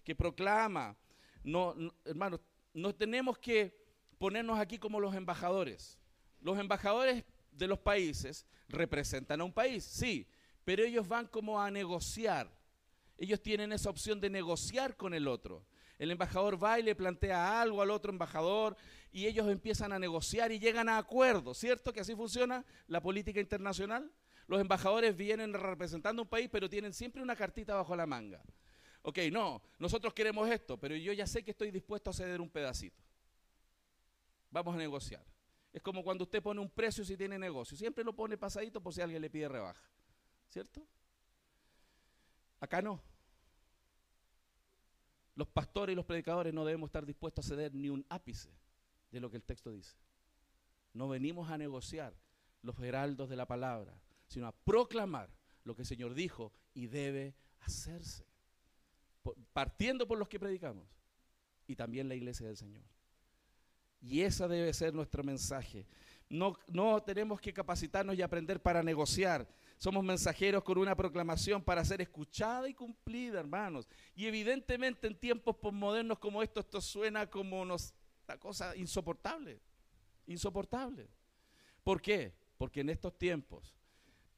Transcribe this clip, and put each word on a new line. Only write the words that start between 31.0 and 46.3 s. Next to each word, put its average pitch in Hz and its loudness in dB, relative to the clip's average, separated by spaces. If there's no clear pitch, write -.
ya 202 -2
sé 233 -2
que 208 -6
estoy 214 -4
dispuesto 196 -4
a 185 -2
ceder 180 -4
un 170 -6
pedacito. 131 -6
Vamos 175 0
a 165 -2
negociar. 143 -6
Es - -12
como 190 -4
cuando 185 0
usted 208 -2
pone 208 -2
un 202 -4
precio 220 -2
si 190 -6
tiene 196 -4
negocio. 143 -6
Siempre 226 -4
lo 226 -4
pone 214 -4
pasadito 208 -6
por 175 -8
si 180 -4
alguien 165 -4
le 156 -4
pide 151 -2
rebaja, 107 -8
¿cierto? - -12
Acá 170 -2
no. 202 -4
Los 143 -6
pastores 190 -2
y - -2
los 180 -2
predicadores 170 -2